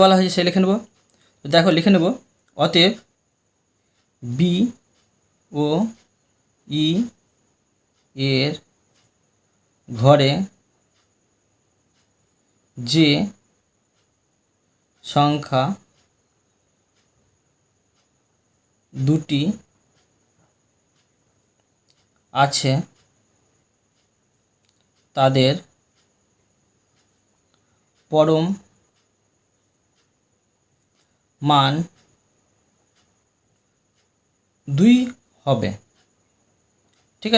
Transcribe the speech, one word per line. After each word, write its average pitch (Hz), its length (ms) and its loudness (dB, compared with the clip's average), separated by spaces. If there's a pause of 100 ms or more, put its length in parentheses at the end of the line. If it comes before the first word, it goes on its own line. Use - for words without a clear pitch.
বলা 190 140 6
হয়েছে 185 180 0
সে 185 120 0
লিখে 185 160 0
নেব। 190 100 0 (720)
তো - 80 -
দেখো 170 240 4
লিখে 170 180 2
নেব, 165 100 2 (520)
অতএব 170 360 2 (1300)
বি 135 300 -2 (960)
ও 147 140 -4 (1040)
ই 151 200 -2 (1300)
এর 135 360 -2 (1400)
ঘরে 135 420 2 (2500)
যে 139 320 0 (2000)
সংখ্যা 143 580 -2 (3250)
দুটি 143 480 -2 (3000)
আছে 139 380 0 (2500)
তাদের 135 380 2 (2500)
পরম 156 340 2 (3000)
মান 143 320 2 (3000)
দুই 180 280 4 (500)
হবে। 110 240 -2 (1500)
ঠিক 220 140 -2